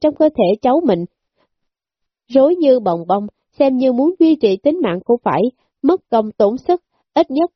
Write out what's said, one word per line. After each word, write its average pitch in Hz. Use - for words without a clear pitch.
trong 302
cơ 311
thể 233
cháu 269
mình. 175
Rối 269
như 269
bồng 170
bông, 202
xem 269
như 254
muốn 285
duy 320
trì 196
tính 320
mạng 185
cũng 240
phải, 156
mất 339
công 220
tổn 214
sức, 349
ít 330
nhất 311